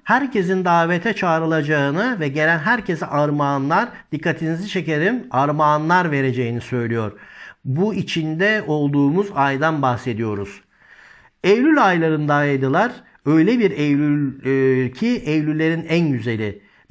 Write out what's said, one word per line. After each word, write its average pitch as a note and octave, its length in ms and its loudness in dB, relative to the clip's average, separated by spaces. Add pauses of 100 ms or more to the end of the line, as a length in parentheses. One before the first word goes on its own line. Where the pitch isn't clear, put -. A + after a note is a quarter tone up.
herkesin F#3 600 0
davete E3+ 480 2
çağrılacağını D#3+ 1040 0
ve D#3 80 -2
gelen D#3 320 0
herkese F#3+ 460 -2
armağanlar, D3 840 0 (220)
dikkatinizi D#3+ 560 -4
çekerim, F3+ 640 -2
armağanlar D3+ 800 2
vereceğini B2 500 -2
söylüyor. A#2 500 -4 (540)
Bu E3 280 0
içinde F3 760 -2
olduğumuz D3 680 0
aydan C#3 460 0
bahsediyoruz." A2+ 800 -4 (840)
Eylül B3 420 4
aylarındaydılar. D3+ 1040 2 (340)
Öyle D#3+ 340 4
bir G3 120 4
Eylül, D3 760 0
e, C3 460 2
ki A3 160 -2 (180)
Eylüllerin D#3 640 0
en E3 220 2
güzeli. A2 500 -4 (300)